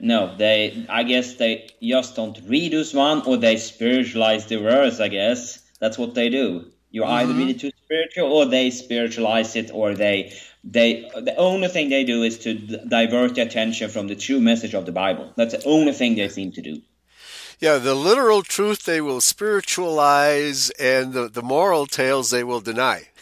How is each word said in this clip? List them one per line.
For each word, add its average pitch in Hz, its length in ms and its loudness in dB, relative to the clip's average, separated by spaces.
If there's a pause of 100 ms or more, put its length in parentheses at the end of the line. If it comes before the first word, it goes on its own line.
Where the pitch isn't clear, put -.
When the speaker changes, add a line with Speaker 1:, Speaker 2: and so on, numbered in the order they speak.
Speaker 1:
No, 101 360 0
they, 107 540 0
I 117 140 0
guess 123 320 -2
they 113 320 -2 (140)
just 127 340 -2
don't 110 300 -6
read 160 260 0
this 156 200 -2
one, 143 320 2
or 131 120 2
they 113 200 4
spiritualize 110 880 0
the 110 100 -4
verse, 120 440 2
I 104 80 0
guess. 107 540 -4 (180)
That's 110 160 -2
what 120 180 -6
they 120 140 0
do. 110 420 -2 (200)
You 110 140 -4
either 123 280 0
Speaker 2:
Mm-hmm. - 60 0
Speaker 1:
read 131 180 0
it 120 40 -14
too 143 100 -8 (140)
spiritual, 160 480 -2
or 151 140 6
they 127 240 0
spiritualize 113 840 -2
it, 110 160 -6
or 104 220 -2
they, 98 400 0 (300)
they, 117 500 2
the 127 220 -4
only 185 320 2
thing 165 200 -2
they 135 160 2
do 117 200 0
is 113 160 -2
to 110 140 -6
d-, 107 240 -10 (100)
divert 120 480 2
the 123 60 0
attention 113 480 -2
from 101 180 -6
the 101 80 -6
true 135 240 -2
message 113 340 2
of 92 120 -2
the 87 60 -8
Bible. 92 440 -2
That's 117 180 0
the - 100 -8
only 151 280 4
thing 120 240 0
they 101 120 -2
seem 98 240 -8
to - 100 -14
do. 78 200 -12 (800)
Speaker 2:
Yeah, 156 180 4
the 131 180 2
literal 214 460 4
truth 208 420 -2
they 165 160 0
will 135 200 -2
spiritualize, 147 1600 2
and 131 340 2
the, 123 160 -2
the 117 140 -8
moral 151 440 2
tales 131 440 -2
they 123 140 0
will 120 160 -4
deny. 113 480 -2 (140)